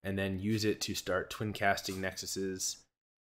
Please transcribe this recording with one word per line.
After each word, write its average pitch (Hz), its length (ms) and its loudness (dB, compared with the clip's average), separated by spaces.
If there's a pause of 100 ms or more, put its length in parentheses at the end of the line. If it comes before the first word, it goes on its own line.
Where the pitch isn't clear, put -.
and 98 140 0
then 95 200 2
use 107 280 2
it - 160 2
to 98 120 -2
start 92 360 0
twin 107 240 -4
casting 98 420 2
Nexuses. 95 800 -2 (460)